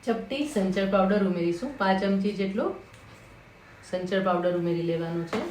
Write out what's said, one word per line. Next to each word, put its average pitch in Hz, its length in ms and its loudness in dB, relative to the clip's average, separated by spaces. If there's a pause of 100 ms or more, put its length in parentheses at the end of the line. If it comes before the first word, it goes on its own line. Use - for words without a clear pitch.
ચપટી 269 480 -2
સંચળ 190 360 2
પાવડર 196 340 4
ઉમેરીશું. 175 540 -2
પાંચ 190 240 2
ચમચી 196 300 2
જેટલો 202 420 -2 (1160)
સંચળ 185 340 -2
પાવડર 175 320 2
ઉમેરી 170 260 0
લેવાનો 165 420 -2
છે. 214 160 -4 (100)